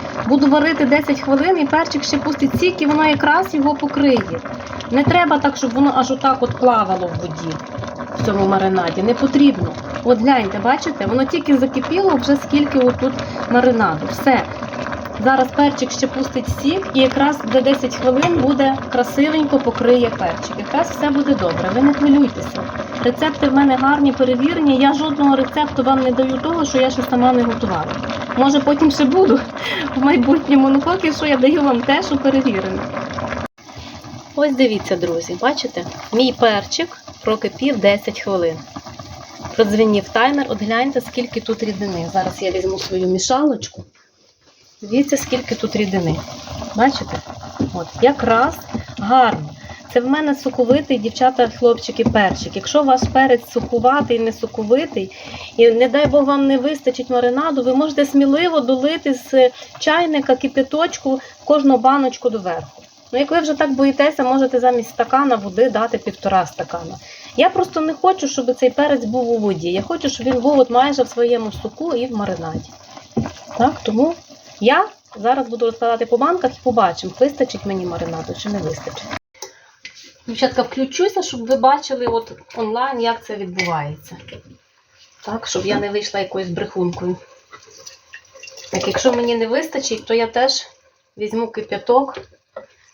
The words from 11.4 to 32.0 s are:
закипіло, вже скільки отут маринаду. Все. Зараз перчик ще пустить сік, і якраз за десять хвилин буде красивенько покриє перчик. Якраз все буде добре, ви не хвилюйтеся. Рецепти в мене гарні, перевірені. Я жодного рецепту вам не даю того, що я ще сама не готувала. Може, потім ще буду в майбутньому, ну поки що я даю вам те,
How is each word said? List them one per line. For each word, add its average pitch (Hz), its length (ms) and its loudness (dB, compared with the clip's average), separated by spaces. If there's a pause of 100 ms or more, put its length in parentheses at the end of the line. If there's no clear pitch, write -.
закипіло, 294 600 0
вже 277 200 2
скільки 285 420 0
отут 254 340 2 (380)
маринаду. 226 600 2
Все. 240 320 2 (840)
Зараз 254 320 2
перчик 285 340 0
ще - 160 -2
пустить 262 420 -6 (140)
сік, 339 320 0
і 269 60 4
якраз 277 380 2 (140)
за 262 80 4
десять 262 340 0
хвилин 294 480 2
буде 269 340 2 (160)
красивенько 285 640 2
покриє 233 600 2
перчик. - 400 -4
Якраз 302 320 -2
все 294 200 -2
буде 285 240 2
добре, 185 400 -2
ви 247 80 2
не 285 120 6
хвилюйтеся. 277 680 2 (420)
Рецепти 294 440 0
в 262 60 2
мене 269 220 4
гарні, 277 360 2
перевірені. 269 640 2
Я 277 160 4
жодного 285 440 2
рецепту 277 460 0
вам 262 180 2
не 254 100 2
даю 262 280 0
того, 320 260 -2
що 269 140 0
я 262 120 4
ще 254 200 -2
сама 254 220 4
не 247 100 4
готувала. 214 500 -2 (440)
Може, 277 240 4
потім 294 300 4
ще 294 140 2
буду 277 360 4 (560)
в 262 80 2
майбутньому, 277 640 4
ну 277 120 4
поки 339 320 0
що 302 140 -4
я 285 100 2
даю 285 260 4
вам 254 200 2
те, 294 200 2